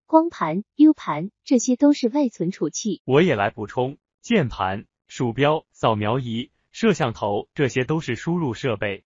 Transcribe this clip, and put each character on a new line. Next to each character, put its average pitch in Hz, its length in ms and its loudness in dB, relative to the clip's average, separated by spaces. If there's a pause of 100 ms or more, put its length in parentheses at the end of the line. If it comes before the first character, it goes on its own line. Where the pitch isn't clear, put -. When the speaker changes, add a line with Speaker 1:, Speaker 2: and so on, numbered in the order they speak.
Speaker 1:
光 320 220 4
盘、 190 340 -4 (140)
U 302 160 8
盘， 165 380 -6 (120)
这 262 160 2
些 247 160 0
都 294 200 4
是 226 160 0
外 277 180 0
存 180 220 -4
储 165 180 -4
器。 - 380 -6
Speaker 2:
我 139 160 6
也 165 120 2
来 101 140 0
补 107 180 -6
充， 131 300 -4 (240)
键 185 280 0
盘、 95 360 -6 (240)
鼠 120 240 -4
标、 143 400 0
扫 117 220 0
描 104 240 0
仪、 120 320 -6 (200)
摄 220 220 0
像 127 220 -2
头， 104 400 -4
这 143 120 2
些 127 180 -2
都 156 160 -2
是 123 140 -4
输 170 220 -4
入 147 160 -2
设 110 240 -4
备。 98 380 -6